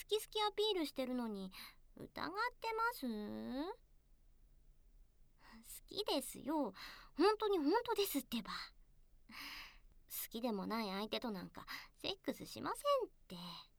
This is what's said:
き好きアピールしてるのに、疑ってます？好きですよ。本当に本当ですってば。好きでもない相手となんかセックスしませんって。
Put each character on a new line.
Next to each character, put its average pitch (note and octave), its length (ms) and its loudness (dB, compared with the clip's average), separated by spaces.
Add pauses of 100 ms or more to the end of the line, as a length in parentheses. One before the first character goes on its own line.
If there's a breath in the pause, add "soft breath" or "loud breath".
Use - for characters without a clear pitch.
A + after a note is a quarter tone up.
き G#4 180 2
好 - 60 -14
き G#4+ 120 0
ア G#4+ 100 4
ピ G#4+ 200 4
ー G4 40 4
ル E4+ 100 4
し C#4+ 80 -6
て C4 120 0
る B3 100 -2
の B3 120 0
に、 F#3+ 240 -4 (460 loud breath)
疑 - 80 -10
っ - 40 -12 (520)
て A4+ 120 0
ま A#4 200 2
す？ C#4 120 -6 (2500 loud breath)
好 - 360 -14
き - 180 -6
で E4 160 2
す - 180 -8
よ。 B3 340 0 (440 loud breath)
本 G#4 200 8
当 A4 100 0
に G4 100 6
本 D4 160 6 (100)
当 A#4 120 0
で G4+ 100 4
す C#4+ 140 2
っ - 40 -6
て A#3 180 -2
ば。 F#3 100 -6 (760)
好 - 1000 -10
き A3+ 120 -6
で B3 100 2
も F#3+ 160 0
な A3 160 2
い G3+ 60 0
相 G3 200 -2
手 A3 100 0
と A#3+ 120 -4
な F#3 120 -4
ん F3 60 -10
か - 160 -14 (360 loud breath)
セ - 80 -2
ッ G4+ 120 -2
ク - 120 0
ス - 120 -6
し - 160 -8
ま - 140 0
せ B4 60 -10 (240)
ん - 40 -10
っ - 20 -20 (160)
て。 F#3+ 80 -10 (440)